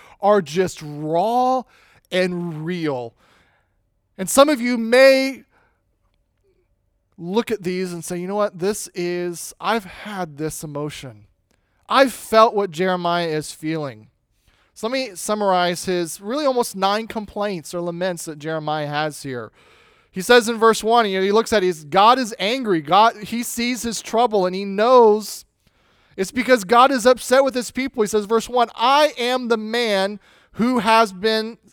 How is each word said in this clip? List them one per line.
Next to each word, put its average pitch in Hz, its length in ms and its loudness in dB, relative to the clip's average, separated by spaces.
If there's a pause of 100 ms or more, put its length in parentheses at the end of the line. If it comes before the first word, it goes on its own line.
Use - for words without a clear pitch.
(220)
are 202 200 4
just 165 420 -2
raw 196 800 -2 (480)
and 175 540 -2
real. 147 480 -4 (1040)
And 190 100 -6
some 277 220 6
of 277 100 0
you 240 180 -2
may 262 640 4 (1700)
look 196 360 -4
at 208 100 -4
these 180 320 -6
and 170 100 -12
say, 180 140 -8
"You 175 100 -8
know 202 80 -6
what? 208 220 -2
This 196 380 -4
is, 175 640 -6
I've 202 240 -2
had 180 520 -12
this 156 260 -8
emotion. 143 640 -10 (600)
I've 254 240 4
felt 220 440 4
what 202 160 -2
Jeremiah 175 560 0
is 156 240 -4
feeling." 147 580 -8 (640)
So - 140 -8
let 247 60 -4
me 254 220 -4
summarize 185 720 0
his 175 340 -4
really 247 260 -4
almost 247 300 0
nine 202 300 0
complaints 202 680 -8
or 175 80 -6
laments 175 440 -6
that 151 140 -12
Jeremiah 151 480 -4
has 147 340 -4
here. 123 300 -10 (600)
He 185 100 -8
says 240 280 4
in 226 80 -2
verse 220 260 4
one, 226 260 4
you 190 80 -2
know, 190 60 0
he 202 80 0
looks 226 220 2
at 208 100 2
it, 180 40 2
he's, 156 180 -4
"God 208 340 6
is 226 200 -6
angry. 208 420 -2
God, 202 360 4
he 226 260 -8
sees 233 400 -4
his 226 180 -6
trouble 214 440 0
and 185 80 -2
he 202 120 -6
knows 214 800 4 (720)
it's 190 140 -6
because 240 340 0
God 240 260 6
is 240 140 0
upset 254 380 4
with 262 100 0
his 247 180 -6
people." 247 320 -4
He 202 40 -2
says, 208 180 -2
verse 226 240 -2
one, 240 260 0
I 277 420 2
am 247 300 -2
the 226 100 0
man 214 600 -2 (360)
who 240 240 0
has 226 340 4
been, 220 440 -4 (160)